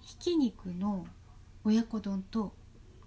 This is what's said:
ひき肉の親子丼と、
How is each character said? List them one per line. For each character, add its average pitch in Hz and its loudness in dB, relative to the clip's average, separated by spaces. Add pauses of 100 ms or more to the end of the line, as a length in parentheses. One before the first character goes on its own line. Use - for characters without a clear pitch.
ひ - -18
き 349 0
肉 202 0
の 185 -2 (560)
親 220 6
子 220 -4
丼 196 -4
と、 208 -4 (540)